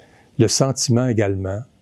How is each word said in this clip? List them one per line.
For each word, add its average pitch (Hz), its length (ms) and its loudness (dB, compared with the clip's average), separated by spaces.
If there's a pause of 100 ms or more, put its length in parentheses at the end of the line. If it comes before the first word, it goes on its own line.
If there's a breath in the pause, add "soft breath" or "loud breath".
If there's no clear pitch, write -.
(380 soft breath)
le 110 120 4
sentiment 127 580 0
également 98 520 -2 (220)